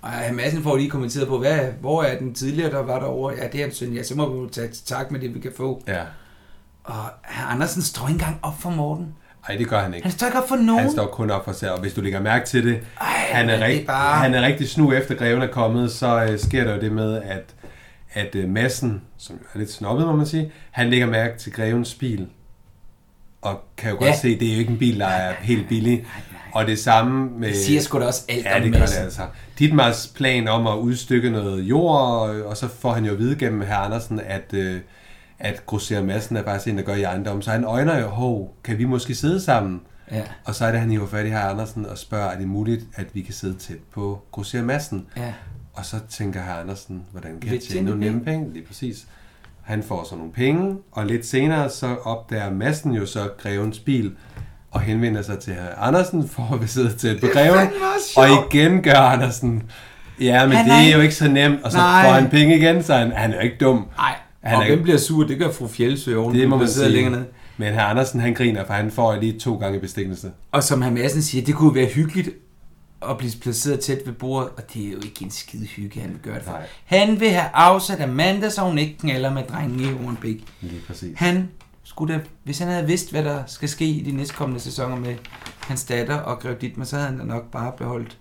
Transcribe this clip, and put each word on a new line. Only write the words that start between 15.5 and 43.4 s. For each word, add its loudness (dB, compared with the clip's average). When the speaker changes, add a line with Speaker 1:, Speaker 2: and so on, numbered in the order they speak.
Speaker 2:
så, 2
øh, 0
sker 0
der 0
jo -4
det -2
med, -2
at, -10
at, -6
øh, -2
Madsen, -2
som -18
er -8
lidt -6
snobbet, -2
må 2
man 2
sige, -4
han 0
lægger 4
mærke 0
til -12
grevens -2
bil, -6
og -6
kan -6
jo -4
godt 2
Speaker 1:
Ja. 4
Speaker 2:
se, 2
det 0
er 2
jo 0
ikke 0
en -2
bil, 2
der 0
er 0
Speaker 1:
Nej, -8
Speaker 2:
helt 0
billig. 2
Speaker 1:
nej, -4
nej. -20
Speaker 2:
Og 0
det -2
samme 4
med -4
Speaker 1:
Det -2
siger 4
sgu 0
da 0
også -4
alt -2
Speaker 2:
Ja, 2
Speaker 1:
om 2
Speaker 2:
det 2
gør 6
Speaker 1:
Madsen. 4
Speaker 2:
det -4
altså. -10
Dietmars 4
plan 0
om 2
at 0
udstykke 0
noget -2
jord, 4
og, 0
og -8
så -6
får -4
han 0
jo 0
at -4
vide 0
gennem -2
hr. -4
Andersen, -4
at, -8
øh, -2
at -8
grosserer -2
Madsen -2
er -4
faktisk -4
en, -2
der -4
gør -4
i -2
ejendom. -4
Så -6
han 0
øjner 0
jo, -2
"Hov, -4
kan -4
vi 2
måske -2
sidde 0
sammen?" 0
Speaker 1:
Ja. -4
Speaker 2:
Og -6
så -2
er 4
det, 2
han 0
hiver 0
fat -4
i -2
hr. -2
Andersen -4
og -12
spørger, -4
"Er -8
det -6
muligt, -2
at -8
vi -8
kan -12
sidde -6